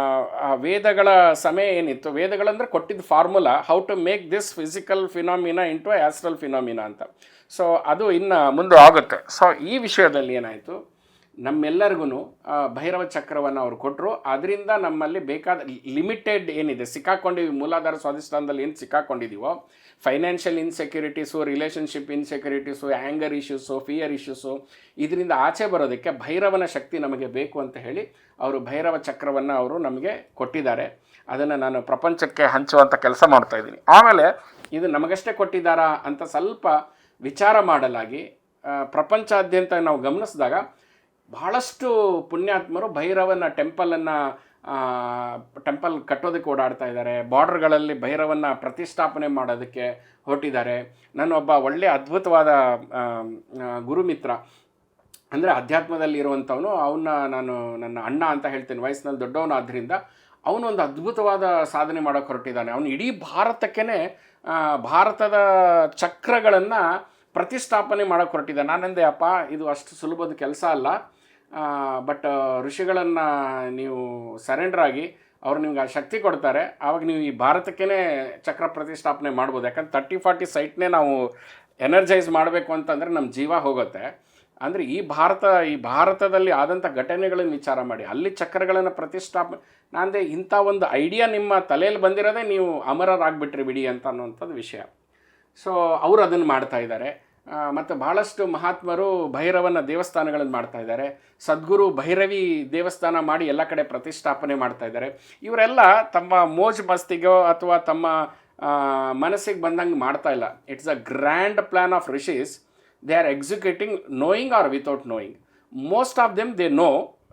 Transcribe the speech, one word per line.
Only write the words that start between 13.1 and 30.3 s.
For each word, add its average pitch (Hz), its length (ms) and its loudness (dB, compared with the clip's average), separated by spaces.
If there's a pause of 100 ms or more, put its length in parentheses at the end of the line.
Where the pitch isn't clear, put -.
ಅವ್ರು 120 180 -4
ಕೊಟ್ರು. 151 360 -4
ಅದರಿಂದ 190 560 -4 (120)
ನಮ್ಮಲ್ಲಿ 156 380 -2
ಬೇಕಾದ 156 420 -4 (240)
ಲಿಮಿಟೆಡ್ 185 640 -4
ಏನಿದೆ, 151 360 -4
ಸಿಕ್ಕಾಕೊಂಡಿವಿ, 180 640 -2
ಮೂಲಾಧಾರ 156 460 -2
ಸ್ವಾಧಿಷ್ಠಾನದಲ್ಲಿ 147 680 -6
ಏನ್ 151 120 -8
ಸಿಕ್ಕಾಕೊಂಡಿದೀವೋ, 127 920 -6 (340)
ಫೈನಾನ್ಷಿಯಲ್ 170 560 -2
ಇನ್‌ಸೆಕ್ಯೂರಿಟೀಸು, 156 840 -6
ರಿಲೇಶನ್‌ಶಿಪ್ 147 680 -6
ಇನ್‌ಸೆಕ್ಯೂರಿಟೀಸು, 143 760 -6
ಆ್ಯಂಗರ್ 143 460 -4
ಇಶ್ಯೂಸು, 139 460 -8
ಫಿಯರ್ 147 320 -6
ಇಶ್ಯೂಸು, 135 560 -10 (300)
ಇದರಿಂದ 170 380 -2
ಆಚೆ 165 320 0
ಬರೋದಕ್ಕೆ 151 440 -2
ಭೈರವನ 180 540 -2
ಶಕ್ತಿ 170 340 -8
ನಮಗೆ 135 280 -6
ಬೇಕು 139 320 -8
ಅಂತ 131 180 -10
ಹೇಳಿ 131 380 -10 (240)
ಅವರು 135 200 -4
ಭೈರವ 151 380 -4
ಚಕ್ರವನ್ನ 139 560 -4
ಅವರು 127 240 -2
ನಮಗೆ 147 560 -6